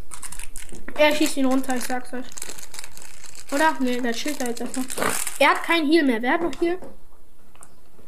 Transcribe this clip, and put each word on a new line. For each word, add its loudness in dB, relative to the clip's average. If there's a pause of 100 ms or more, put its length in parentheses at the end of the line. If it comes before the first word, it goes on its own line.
(960)
Er 6
schießt 2
ihn 2
runter, 2
ich 0
sag's -2
euch. -4 (1300)
Oder? 4
Nee, 0
der 0
chillt -2
da -2
jetzt -2
erstmal. -2 (520)
Er 6
hat 2
kein 2
Heal 6
mehr. 2
Wer 2
hat 0
noch -2
Heal? 0 (1300)